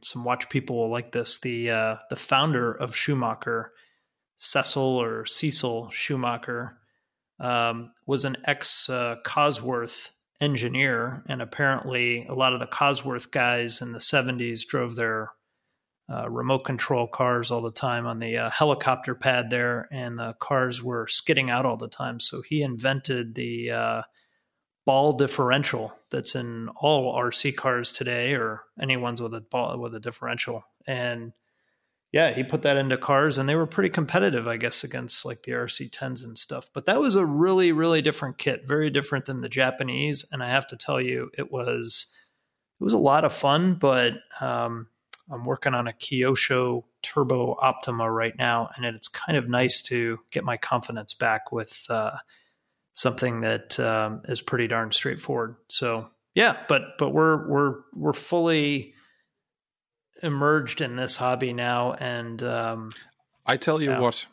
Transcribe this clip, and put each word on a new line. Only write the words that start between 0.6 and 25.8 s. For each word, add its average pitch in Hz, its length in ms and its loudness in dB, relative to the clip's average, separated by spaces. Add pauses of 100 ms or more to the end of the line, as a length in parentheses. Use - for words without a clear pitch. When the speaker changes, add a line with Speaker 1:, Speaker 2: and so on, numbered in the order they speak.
Speaker 1:
will 113 120 0
like 120 220 -6
this, - 280 0
the, 117 300 -4
uh, 110 260 0 (140)
the 135 60 -4
founder 135 560 2
of 120 240 -6
Schumacher, 117 760 -2 (680)
Cecil - 460 2
or 117 420 0
Cecil 120 640 -2
Schumacher, 120 840 -4 (640)
um, 120 540 0 (120)
was 135 200 0
an 131 200 -2
ex, - 440 4
uh, 120 340 -2
Cosworth 123 880 0 (320)
engineer, 127 880 0
and 131 140 -6
apparently 123 880 0
a 135 60 -8
lot 131 200 4
of 123 60 -4
the 120 80 -6
Cosworth 131 640 0
guys 120 500 0
in 123 120 -8
the 113 100 -4
seventies 123 640 0
drove 123 300 -2
their, 110 340 -2 (800)
uh, 117 220 -6
remote 123 300 0
control 120 480 -2
cars 120 420 0
all 120 120 -2
the 113 100 -6
time 120 340 -4
on 117 140 -6
the, 113 180 -4
uh, 117 120 -2
helicopter 135 640 2
pad 123 340 0
there, 120 420 -2
and 123 280 -8
the 113 200 -8
cars 127 440 0
were 117 240 -4
skidding 135 420 2
out 123 160 0
all 117 120 0
the 117 100 -10
time. 123 320 -8
So - 220 0
he 151 200 0
invented 127 760 -2
the, 117 360 -6
uh, 113 300 -2 (840)
ball 139 280 6
differential 131 800 2 (180)